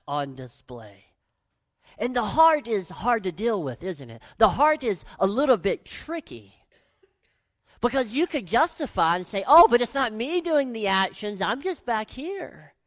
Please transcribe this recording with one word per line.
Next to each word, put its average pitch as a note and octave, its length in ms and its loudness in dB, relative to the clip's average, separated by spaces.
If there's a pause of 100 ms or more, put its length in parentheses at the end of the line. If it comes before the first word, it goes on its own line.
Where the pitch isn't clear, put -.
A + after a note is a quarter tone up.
on C#3+ 260 -4
display. A#2 720 -16 (920)
And B3 180 -2
the A#3+ 80 0
heart D4+ 440 4
is G3+ 200 -2
hard A3 360 -2
to F#3 80 -2
deal G3+ 300 -2
with, C3 200 -6
isn't D3 260 -8
it? A2+ 140 -14 (160)
The - 120 6
heart D4+ 320 2
is G#3 220 -2 (140)
a F#3 80 2
little B3 300 2
bit F3 280 -4
tricky, B2 720 -12 (1300)
because A#3+ 340 -2
you D#4 120 0
could A3+ 200 -4
justify G3 720 0
and F#3 100 -6
say, G3 200 -4
"Oh, D#4+ 220 10
but A#3+ 120 4
it's A#3+ 140 -4
not B3+ 180 0
me C4+ 280 -2
doing D4 320 0
the A3 140 -4
actions, F#3+ 540 -2
I'm G#3+ 220 -2
just F4+ 220 -6
back G#3+ 260 -4
here." C#4+ 640 -12 (120)